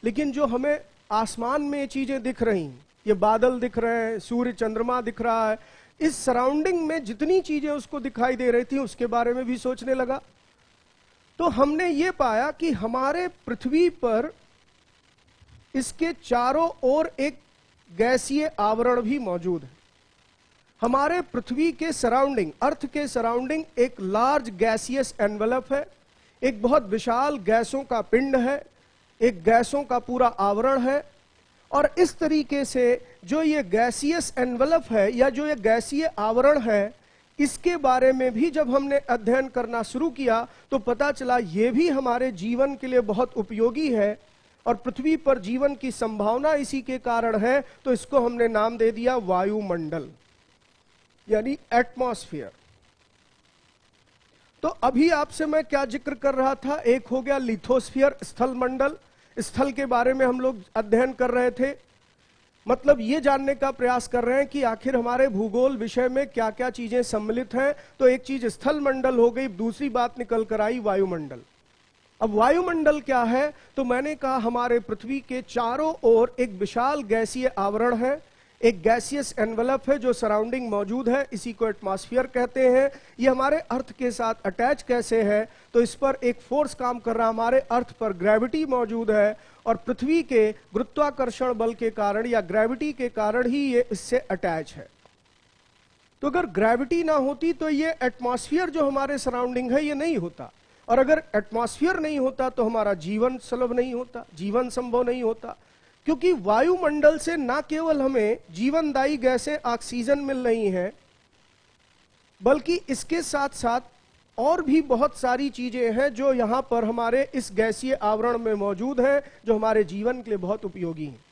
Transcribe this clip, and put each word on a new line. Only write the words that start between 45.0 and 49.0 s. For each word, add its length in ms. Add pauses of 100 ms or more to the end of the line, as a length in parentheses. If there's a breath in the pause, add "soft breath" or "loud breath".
पर 220
जीवन 360
की 160
संभावना 640
इसी 280
के 160
कारण 400
है, 260 (200 loud breath)
तो 80
इसको 280
हमने 280
नाम 300
दे 140
दिया 240